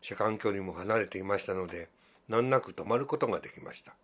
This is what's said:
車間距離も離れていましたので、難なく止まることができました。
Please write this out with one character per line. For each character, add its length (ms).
車 160
間 220
距 120
離 120
も 100
離 280
れ 60
て 120
い 40
ま 160
し 80
た 80
の 120
で、 220
難 220
な 100
く 120
止 120
ま 120
る 100
こ 120
と 80
が 140
で 100
き 100
ま 140
し 80
た。 220